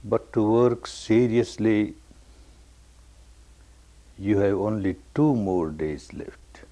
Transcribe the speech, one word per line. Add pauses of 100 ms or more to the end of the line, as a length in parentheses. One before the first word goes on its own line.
But
to
work
seriously, (2250)
you
have
only (160)
two
more
days
left.